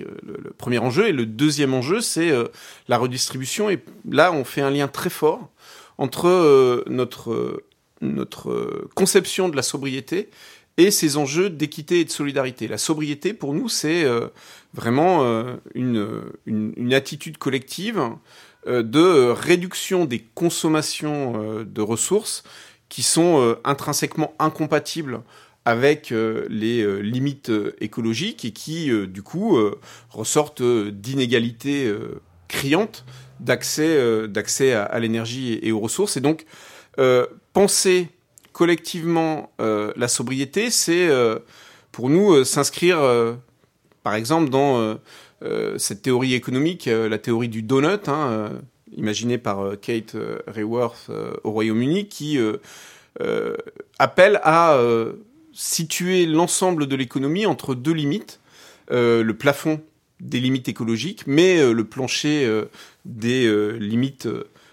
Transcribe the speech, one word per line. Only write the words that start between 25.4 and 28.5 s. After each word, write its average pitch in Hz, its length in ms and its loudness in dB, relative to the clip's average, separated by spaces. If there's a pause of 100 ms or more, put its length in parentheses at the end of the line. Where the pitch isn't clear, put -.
avec, 131 480 2
euh, 110 360 -2
les, 113 340 -2
euh, 101 160 0
limites, 127 520 -4
euh, 107 300 0
écologiques 113 640 -4
et 113 80 -6